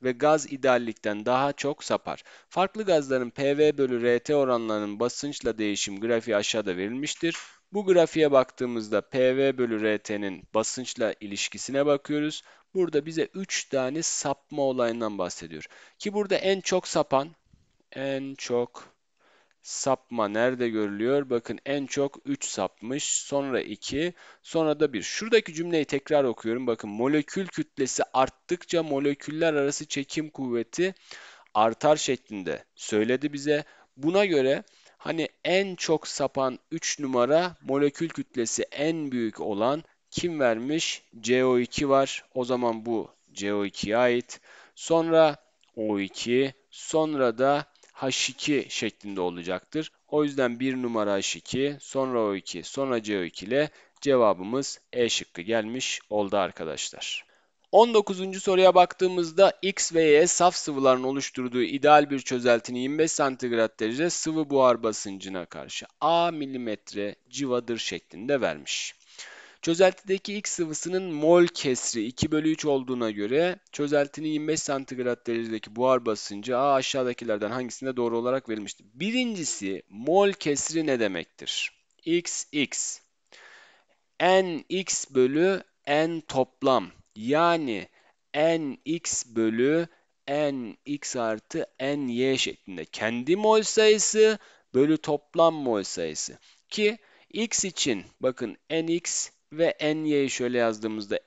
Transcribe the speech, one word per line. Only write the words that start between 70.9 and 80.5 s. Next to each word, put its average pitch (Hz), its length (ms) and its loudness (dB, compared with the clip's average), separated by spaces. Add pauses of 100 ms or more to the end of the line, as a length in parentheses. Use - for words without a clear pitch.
mol 170 440 6
kesri 123 580 -2
iki 156 260 -2
bölü 156 200 2
üç 156 140 -4
olduğuna 127 460 0
göre 127 480 0 (120)
çözeltinin 147 560 -2
yirmi 151 200 -2
beş 156 120 0
santigrat 127 680 -4
derecedeki 113 480 -6
buhar 127 300 2
basıncı 107 520 -4
A 139 160 4
aşağıdakilerden 120 800 -2
hangisinde 127 460 -6
doğru 117 200 0
olarak 123 320 -2
verilmiştir? 107 440 -8
Birincisi 180 960 -4
mol 165 420 2
kesri 156 560 -2